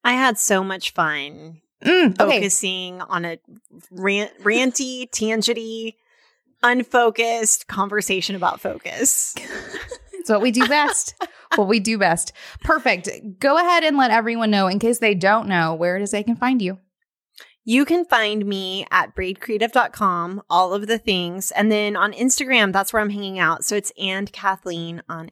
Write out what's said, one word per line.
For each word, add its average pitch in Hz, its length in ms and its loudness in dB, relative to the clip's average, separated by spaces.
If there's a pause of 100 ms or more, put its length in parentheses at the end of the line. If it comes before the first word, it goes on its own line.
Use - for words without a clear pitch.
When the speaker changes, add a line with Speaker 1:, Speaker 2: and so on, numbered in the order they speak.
Speaker 1:
I 240 120 2
had 254 240 2
so 190 260 2
much 190 300 -6
fun 156 680 -4 (240)
Speaker 2:
Mm, 202 340 4
okay. 208 200 4
Speaker 1:
focusing 185 640 -4
on 170 240 -4
a 165 120 -8 (520)
rant-, 196 520 -4
ranty, 254 680 -2
tangenty, 226 840 -4 (680)
unfocused 233 1040 2
conversation 196 680 -2
about 180 280 -2
focus. - 760 -2
<laughs> - 40 -16 (680)
Speaker 2:
It's 349 160 -8
what 208 100 4
we 247 120 2
do 240 160 2
best. 294 520 0
Speaker 1:
<laughs> 370 80 -8 (280)
Speaker 2:
What 202 120 2
we 220 120 4
do 220 180 0
best. 175 340 0 (300)
Perfect. 226 480 0 (280)
Go 277 200 4
ahead 339 260 2
and 294 140 2
let 254 120 4
everyone 226 400 2
know, 196 180 4
in 196 100 0
case 233 220 0
they 214 140 4
don't 202 340 2
know, 165 260 0
where 175 220 0
it 202 60 -4
is 202 80 -6
they 208 120 -2
can 226 140 0
find 247 260 0
you. 185 160 -4 (840)
Speaker 1:
You 254 220 2
can 339 220 0
find 214 400 0
me 190 440 -6
at - 240 2
braid 185 240 -6
creative 220 320 -2
dot 247 220 2
com, 180 560 -2
all 180 240 2
of 202 140 -4
the 226 100 0
things. 185 540 -4
And 214 200 2
then 208 240 0
on 202 200 2
Instagram, 247 580 2
that's 190 180 0
where 220 120 2
I'm 208 80 0
hanging 196 280 -6
out. 165 260 0
So 208 120 -2
it's 202 240 -4
And 196 320 -4
Kathleen 170 800 -6
on 160 220 -10